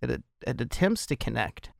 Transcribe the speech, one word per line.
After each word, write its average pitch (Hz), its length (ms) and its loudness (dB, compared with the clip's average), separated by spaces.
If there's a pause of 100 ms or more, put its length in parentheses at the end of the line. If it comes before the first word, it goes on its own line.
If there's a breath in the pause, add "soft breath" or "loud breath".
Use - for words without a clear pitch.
It, - 80 2
it, 62 120 -2 (240)
it 120 140 0
attempts 185 460 2
to 143 100 0
connect. - 640 -2